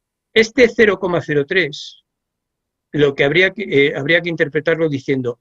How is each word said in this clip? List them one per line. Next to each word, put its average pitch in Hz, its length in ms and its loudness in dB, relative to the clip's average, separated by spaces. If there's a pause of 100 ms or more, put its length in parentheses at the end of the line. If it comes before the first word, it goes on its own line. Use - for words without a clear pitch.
(340)
Este 220 340 2
cero 208 300 2
coma 175 240 -2
cero 143 240 -2
tres, 160 580 -6 (880)
lo 143 240 0
que 147 80 0
habría 175 280 2
que, 196 120 -10
eh, 143 320 2
habría 160 260 0
que 175 60 -8
interpretarlo 160 640 -2
diciendo, 131 520 -4